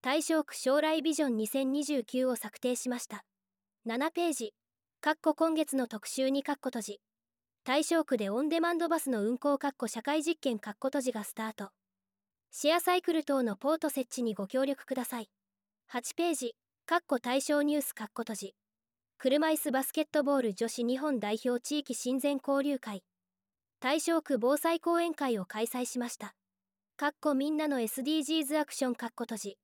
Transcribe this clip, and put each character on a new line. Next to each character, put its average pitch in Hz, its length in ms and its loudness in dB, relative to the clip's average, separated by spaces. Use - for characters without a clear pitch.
大 285 200 2
正 311 220 2
区 - 120 -10
将 277 260 2
来 311 200 2
ビ 311 120 0
ジ 302 100 2
ョ 277 40 2
ン 233 80 0
二 214 120 -2
千 269 240 0
二 285 120 0
十 277 200 0
九 254 240 0
を 247 80 0
策 - 220 -12
定 247 180 -2
し - 140 -6
ま 247 100 -4
し - 80 -10
た。 - 180 -14
七 254 260 -2
ペ 339 180 2
ー 302 40 0
ジ、 226 200 -6
か 294 100 2
っ 311 100 2
こ - 120 2
今 320 220 2
月 311 200 0
の 254 120 0
特 214 200 -10
集 262 220 0
二 277 140 2
か 294 100 -2
っ - 80 0
こ 262 80 -4
閉 240 120 -6
じ。 202 200 -10
大 285 200 4
正 320 220 2
区 254 120 0
で 202 120 0
オ 214 100 0
ン 302 80 0
デ 320 140 2
マ 339 140 2
ン - 20 0
ド 339 100 0
バ 311 120 2
ス 277 100 -4
の 214 180 2
運 247 120 0
行 285 180 2
か 285 120 0
っ 269 60 -6
こ 233 120 -4
社 220 160 -6
会 302 180 0
実 320 180 0
験 233 200 -2
か 214 120 -10
っ - 80 -10
こ 269 100 -2
閉 277 120 0
じ 247 100 0
が 214 120 -6
ス - 100 -12
タ 220 160 -6
ー 214 60 -14
ト。 196 160 -12
シ - 180 2
ェ 320 60 6
ア 349 40 4
サ 359 160 4
イ 359 60 2
ク 349 100 0
ル 320 140 2
等 277 160 2
の 214 140 0
ポ 277 180 0
ー 320 60 2
ト 311 100 0
設 254 320 -4
置 - 20 0
に 220 120 0
ご 196 100 -4
協 262 200 0
力 269 200 -4
く - 80 -4
だ 254 100 -2
さ 233 160 -6
い。 220 100 -12
八 - 260 -6
ペ 339 180 2
ー 294 40 2
ジ、 240 200 -4
か 330 120 2
っ - 100 4
こ 262 120 2
対 254 220 0
象 294 220 2
ニ 294 120 2
ュ - 40 4
ー - 20 0
ス - 120 -6
か 220 120 -10
っ - 80 -14
こ - 80 -8
閉 226 140 -6
じ。 196 200 -10
車 294 300 4
椅 311 100 4
子 294 140 -2
バ 262 120 2
ス - 80 -6
ケ 320 100 0
ッ 302 100 2
ト 302 120 2
ボ 277 140 4
ー 262 60 2
ル 214 100 0
女 226 140 -2
子 240 160 -4
日 247 160 2
本 285 200 0
代 214 240 -2
表 247 160 0
地 302 200 -2
域 262 160 -6
親 254 240 -2
善 285 260 0
交 277 180 2
流 277 140 0
会。 202 260 -8
大 285 200 2
正 330 220 2
区 277 160 0
防 254 200 4
災 330 220 2
講 339 200 2
演 339 160 0
会 247 240 0
を 180 60 -4
開 220 200 -2
催 247 200 -4
し 247 120 -6
ま 240 120 -4
し - 80 -12
た。 - 180 -12
か 285 100 0
っ 294 120 -2
こ 302 140 2
み 277 160 0
ん 311 80 0
な 302 100 0
の 277 120 0
エ 226 80 0
ス 262 160 -4
デ 285 80 0
ィ 320 80 2
ー 294 40 -2
ジ 294 180 -2
ー 277 40 -2
ズ 302 140 0
ア 294 60 2
ク - 100 -14
シ 269 100 0
ョ 254 40 0
ン 240 60 -2
か 233 120 -8
っ - 80 -6
こ - 80 -6
閉 226 140 -6
じ。 196 260 -10